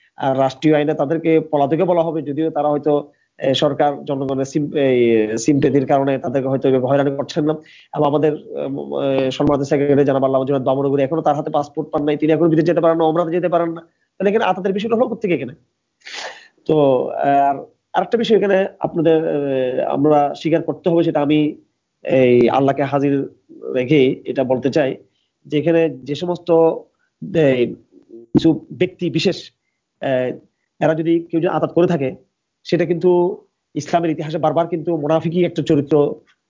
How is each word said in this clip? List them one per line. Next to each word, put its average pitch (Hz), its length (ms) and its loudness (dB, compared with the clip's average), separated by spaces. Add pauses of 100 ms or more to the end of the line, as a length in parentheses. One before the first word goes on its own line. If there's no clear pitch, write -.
(180)
আহ, 135 200 -2
রাষ্ট্রীয় 135 380 2
আইনে 147 180 0
তাদেরকে 160 460 0
পলাতকে 151 440 0
বলা 175 200 2
হবে, 160 180 -4
যদিও 147 280 -4
তারা 151 200 -2
হয়তো, 147 420 0 (260)
এ, 139 160 -2
সরকার 143 520 0
জনগণের 135 400 -4
সিম-, 147 320 -4
এই, 120 500 2 (100)
সিম্পেথির 135 480 2
কারণে 139 320 0
তাদেরকে 131 300 -4
হয়তো 135 220 0
এভাবে 127 180 2
হয়রানি 139 280 0
করছেন 143 300 -4
না। 156 80 0 (400)
এবং 151 140 0
আমাদের, 147 280 0
উম, 143 680 -8
এ, 135 300 0
সম্মানিত 143 360 0
সেক্রেটারি 143 380 2
জনাব 135 180 2
আল্লামা 131 220 0
জুনায়েদ 135 200 -2
বামনগরী 139 380 0
এখনো 160 180 -2
তার 147 140 0
হাতে 151 140 -6
পাসপোর্ট 156 400 -4
পান 147 140 -2
নাই, 147 140 0
তিনি 156 160 0
এখনো 160 160 2
বিদেশ 160 160 2
যেতে 170 160 0
পারেন 165 160 2
না, 165 60 0
ওমরাতে 160 280 0
যেতে 175 180 -2
পারেন 170 220 0
না। 165 100 -14
তাহলে - 480 -6
এখানে 220 160 0
আতাতের 185 280 -2
বিষয়টা 214 220 -2
হলো 247 120 2
কোত্থেকে 208 260 -4
এখানে? 135 200 -6 (1120)
তো, 143 440 2
আর 139 560 0 (280)
আরেকটা 185 240 0
বিষয় 226 200 2
এখানে 196 300 2 (120)
আপনাদের, 160 460 0
এ, 135 600 -2
আমরা 143 500 2
স্বীকার 160 280 0
করতে - 260 -4
হবে, 170 140 4
সেটা 156 180 0
আমি 151 340 2 (480)
এই 123 460 4
আল্লাহকে 139 340 2
হাজির 139 440 0 (460)
রেখে 131 520 2
এটা 131 180 -4
বলতে 127 260 0
চাই 135 260 0 (500)
যে 147 120 -4
এখানে 165 320 2
যে 135 260 -10
সমস্ত, 175 360 -6 (840)
এ, 131 380 2 (380)
কিছু 143 600 0
ব্যক্তি 175 380 -4
বিশেষ, - 420 -2 (500)
এ, 127 320 -2 (460)
এরা 160 140 2
যদি 165 260 0
কেউ 165 200 -4
যদি 170 80 0
আতাত 160 260 -2
করে 175 140 4
থাকে, 139 400 -4 (360)
সেটা 175 220 0
কিন্তু 175 560 0 (320)
ইসলামের 170 380 -2
ইতিহাসে 151 260 -6
বারবার 156 300 0
কিন্তু 170 300 -4
মুনাফিকই 160 480 0
একটা 165 180 -4
চরিত্র 147 520 2 (340)